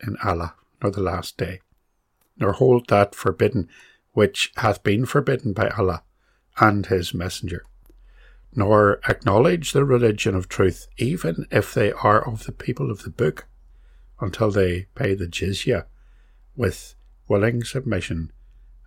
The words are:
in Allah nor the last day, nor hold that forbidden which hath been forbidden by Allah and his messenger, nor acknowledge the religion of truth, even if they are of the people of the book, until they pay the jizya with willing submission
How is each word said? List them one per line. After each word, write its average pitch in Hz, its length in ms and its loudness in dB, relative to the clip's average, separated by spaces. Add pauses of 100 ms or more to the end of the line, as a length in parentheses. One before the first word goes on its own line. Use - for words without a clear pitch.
in 104 160 -6
Allah 85 340 -4 (260)
nor 104 100 0
the 101 80 -6
last 87 380 -4
day, 92 220 -8 (760)
nor 98 160 0
hold 123 360 4
that 101 260 4
forbidden - 560 0 (420)
which - 440 2
hath 107 260 0
been 107 240 0
forbidden 131 480 -2
by 101 160 0
Allah 90 320 -2 (580)
and 101 240 4
his 92 300 -2
messenger, 90 500 -6 (880)
nor 104 540 6
acknowledge 143 640 2
the 139 140 2
religion 117 480 2
of 92 160 -4
truth, - 360 0 (120)
even 151 520 -4
if - 220 -2
they 107 200 0
are 107 360 2
of 110 160 -8
the 123 80 -10
people - 380 -6
of 104 140 -10
the - 60 -12
book, 78 360 -4 (760)
until 104 300 -2
they 92 440 0
pay 104 200 -2
the 95 120 -4
jizya 92 600 -4 (680)
with - 400 -6 (320)
willing 117 380 0
submission 92 680 -6 (540)